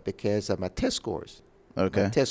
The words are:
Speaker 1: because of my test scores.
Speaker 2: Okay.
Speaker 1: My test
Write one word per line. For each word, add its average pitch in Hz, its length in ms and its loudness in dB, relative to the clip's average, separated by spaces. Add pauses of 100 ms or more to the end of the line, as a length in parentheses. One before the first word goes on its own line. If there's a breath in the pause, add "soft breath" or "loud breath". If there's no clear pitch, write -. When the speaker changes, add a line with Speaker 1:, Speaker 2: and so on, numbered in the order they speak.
Speaker 1:
because 101 440 -2
of 98 100 0
my 92 100 -2
test - 280 -2
scores. - 460 -8 (340)
Speaker 2:
Okay. 95 280 2
Speaker 1:
My 98 40 2
test 127 220 2